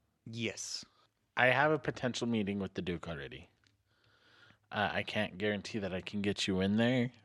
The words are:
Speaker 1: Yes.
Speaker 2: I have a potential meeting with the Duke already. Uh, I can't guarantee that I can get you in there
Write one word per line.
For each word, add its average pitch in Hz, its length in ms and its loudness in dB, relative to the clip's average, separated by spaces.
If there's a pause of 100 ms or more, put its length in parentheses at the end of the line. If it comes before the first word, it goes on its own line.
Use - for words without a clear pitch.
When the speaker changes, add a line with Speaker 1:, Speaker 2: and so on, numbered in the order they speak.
(260)
Speaker 1:
Yes. 113 600 -6 (500)
Speaker 2:
I 123 120 6
have 135 240 6
a 151 80 2
potential 123 480 -2
meeting 101 320 0
with 95 160 -4
the 92 60 -2
Duke 87 260 -4
already. 69 420 -10 (1200)
Uh, 101 220 2
I 98 100 0
can't 107 340 -2
guarantee 104 420 -2
that 92 140 -4
I 92 80 -4
can 104 200 -6
get 101 260 0
you 92 140 2
in 98 160 4
there 120 340 4 (140)